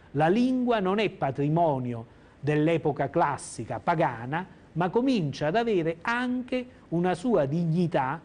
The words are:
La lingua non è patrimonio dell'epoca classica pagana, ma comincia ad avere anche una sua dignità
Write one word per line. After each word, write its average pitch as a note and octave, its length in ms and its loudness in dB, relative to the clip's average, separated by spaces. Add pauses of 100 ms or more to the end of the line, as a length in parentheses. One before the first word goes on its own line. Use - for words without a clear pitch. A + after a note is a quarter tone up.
(120)
La D3+ 140 2
lingua A#3+ 540 2
non F#3+ 180 0
è G#3 120 2
patrimonio C#3 960 0 (340)
dell'epoca D3+ 680 2
classica B2+ 680 -2
pagana, D3+ 680 -2 (280)
ma F3 180 -2
comincia G#3 560 0
ad E3 80 0
avere F3+ 460 0
anche B3 680 -4 (220)
una F3 260 0
sua F3 320 2
dignità D#3+ 800 0